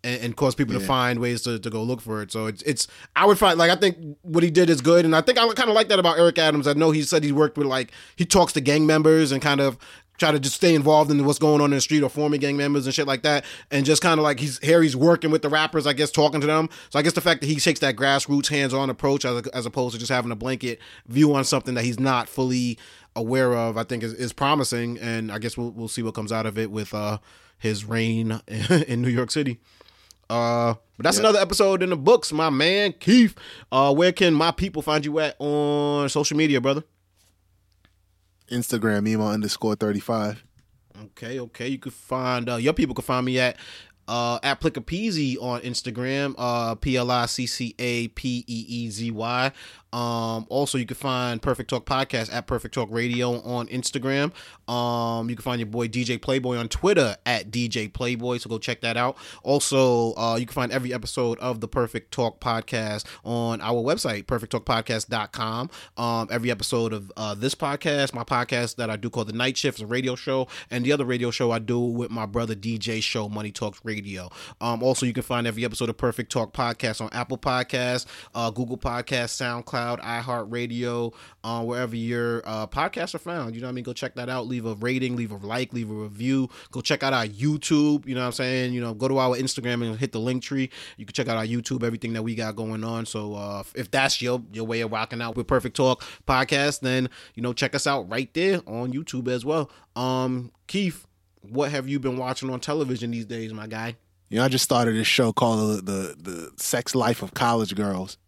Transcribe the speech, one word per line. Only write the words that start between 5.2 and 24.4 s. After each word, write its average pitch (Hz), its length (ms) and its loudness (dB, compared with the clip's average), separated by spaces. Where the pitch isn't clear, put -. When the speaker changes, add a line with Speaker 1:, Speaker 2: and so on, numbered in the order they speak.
Speaker 1:
think 247 180 4
I 233 140 6
kinda 233 200 2
like 220 160 6
that 208 100 6
about 170 200 4
Eric 170 200 8
Adams. 151 280 4
I 147 60 4
know 156 180 6
he 156 120 2
said 151 200 2
he 147 100 0
worked 147 260 2
with, 147 80 0
like, 131 260 -2
he 175 80 2
talks 175 300 6
to 156 60 2
gang 143 260 4
members 156 440 6
and 135 120 0
kind 143 180 2
of 135 160 2
try 156 140 4
to 147 80 2
just 135 160 -2
stay 170 180 6
involved 151 360 6
in 143 140 4
what's 143 140 4
going 151 220 6
on 143 120 6
in 139 40 4
the 135 40 2
street 151 220 4
or 135 80 2
forming 147 300 0
gang 143 160 0
members 143 300 2
and 135 80 -2
shit 160 120 0
like 135 160 -2
that, 147 220 2
and 139 160 2
just 151 160 4
kinda, 165 180 6
like, 143 200 2
he's, 139 180 -4
here 165 240 6
he's 143 140 4
working 165 340 6
with 156 120 4
the 151 60 -2
rappers, 156 380 2
I 143 60 4
guess, 143 180 2
talking 151 300 4
to 143 80 2
them. 160 200 2
So - 80 0
I 151 40 2
guess 165 100 4
the 175 80 0
fact 165 220 2
that 139 40 -4
he 156 100 2
takes 147 220 2
that 135 160 2
grassroots, 139 540 2
hands-on 135 420 0
approach 135 340 0
as, 123 240 -2
as 123 180 -6
opposed 123 280 -2
to 113 60 -10
just 120 100 -6
having 123 220 0
a 113 40 -6
blanket 120 440 -4
view 147 260 6
on 135 120 4
something 131 300 0
that 117 100 0
he's 120 160 -2
not 131 280 2
fully 123 480 0
aware 123 400 2
of, 113 220 0
I 113 80 -2
think 117 180 -6
is, 113 120 -6
is 120 180 -6
promising, 123 680 0